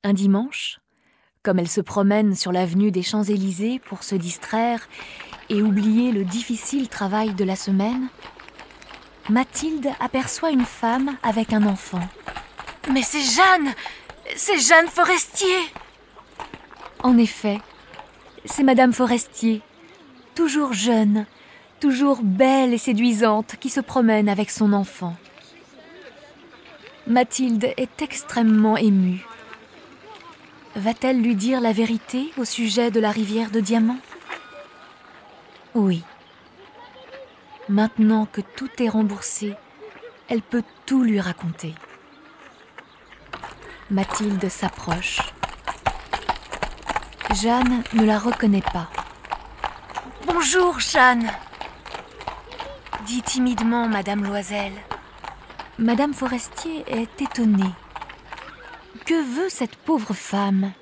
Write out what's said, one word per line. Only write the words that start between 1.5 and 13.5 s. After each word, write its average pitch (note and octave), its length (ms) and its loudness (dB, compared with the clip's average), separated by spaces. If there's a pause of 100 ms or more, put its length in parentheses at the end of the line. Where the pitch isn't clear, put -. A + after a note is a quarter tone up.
elle F3 80 -2
se - 120 0
promène G3+ 540 2
sur F3+ 160 -4
l'avenue F#3 400 2
des F3+ 140 -2
Champs-Élysées G#3 760 -2
pour - 240 -14
se G3 140 -4
distraire A3 720 -2 (640)
et G#3 140 0
oublier A3 500 4
le G3 120 0
difficile A#3 640 -4
travail G#3+ 440 -2
de F#3+ 120 -2
la F#3+ 120 -2
semaine, A3 520 0 (1200)
Mathilde C4+ 600 0 (100)
aperçoit C4 500 -2
une B3+ 140 2
femme B3+ 580 -2
avec A3 300 0
un G#3+ 140 4
enfant. « F#3+ 400 -4 (880)
Mais C4 100 2
c'est D4 200 0
Jeanne ! D4 520 4 (600)